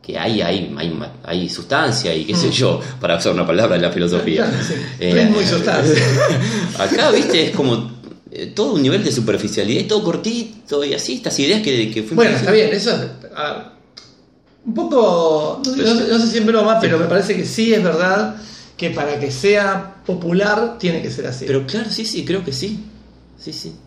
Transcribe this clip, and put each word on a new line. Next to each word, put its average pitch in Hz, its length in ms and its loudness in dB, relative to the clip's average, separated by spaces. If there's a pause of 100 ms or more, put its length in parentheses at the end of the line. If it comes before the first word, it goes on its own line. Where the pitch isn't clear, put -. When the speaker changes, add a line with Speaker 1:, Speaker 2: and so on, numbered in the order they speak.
Speaker 1:
que - 160 -10
hay, 101 240 0
hay, 85 340 -2
hay 80 140 -4
ma-, 78 240 -8 (100)
hay 87 260 -4
sustancia 123 640 -2
y 78 100 -2
qué 78 80 -4
sé 175 140 2
Speaker 2:
Mm. - 40 2
Speaker 1:
yo, 90 300 2 (180)
para 85 180 0
usar 101 160 0
una 85 120 2
palabra 90 300 2
de 87 80 2
la 87 80 0
filosofía. 87 560 0
Speaker 2:
Claro, - 200 -2
sí. 165 60 -4 (260)
Speaker 1:
Eh, 180 140 2
Speaker 2:
Ritmo 214 260 4
y 185 60 2
sustancia. - 580 2 (380)
Speaker 1:
<laughs> - 380 -4
acá, 254 320 2
viste, 147 380 4
es - 60 -6
como, 120 360 0 (400)
eh, - 240 -10
todo 240 180 0
un 156 80 2
nivel 139 220 2
de 151 80 0
superficialidad 107 680 0
y - 20 -2
todo 208 200 0
cortito 170 800 -4
y 139 120 -2
así, - 180 -6
estas - 240 -6
ideas 190 240 2
que, 120 300 0
que 110 100 -4
fuimos 165 240 2
Speaker 2:
Bueno, - 120 2
está 170 140 0
Speaker 1:
diciendo. 214 200 4
Speaker 2:
bien, 196 100 -2
eso 226 140 0
es, - 400 -8
ah, 147 380 -8 (920)
un 226 80 -4
poco, 175 920 2
no 262 80 -2
sé, 269 60 -2
Speaker 1:
Pero 226 160 4
Speaker 2:
no 226 60 4
sé, 226 100 0
no 226 100 4
sé 226 80 4
si 202 120 0
en 214 80 2
broma, 220 260 4
Speaker 1:
Sí. - 80 4
Speaker 2:
pero 165 160 2
me 170 80 2
parece 190 300 2
que 170 100 -2
sí 226 260 0
es 196 120 4
verdad 185 520 0 (400)
que 170 140 -4
para 143 300 -4
que 135 100 -4
sea 196 760 0
popular 196 720 0
tiene 175 240 -2
que - 80 -6
ser 131 160 -8
así. - 180 -8
Speaker 1:
Pero 135 220 0
claro, 214 240 -6
sí, 220 120 -6
sí, 196 220 -6
creo 175 180 -2
que - 80 -6
sí. 196 280 -6 (580)
Sí, 156 160 -14
sí. 165 200 -14 (140)